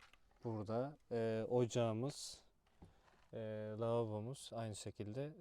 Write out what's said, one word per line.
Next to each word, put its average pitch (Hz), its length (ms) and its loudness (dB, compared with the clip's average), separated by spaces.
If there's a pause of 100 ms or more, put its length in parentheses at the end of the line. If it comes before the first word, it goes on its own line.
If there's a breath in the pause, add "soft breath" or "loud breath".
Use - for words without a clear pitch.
(440)
burada, 113 480 0 (200)
e, 113 380 2
ocağımız, 120 880 2 (920 loud breath)
e, 113 60 -6 (420)
lavabomuz 117 760 2
aynı 113 220 -2
şekilde, 117 640 -4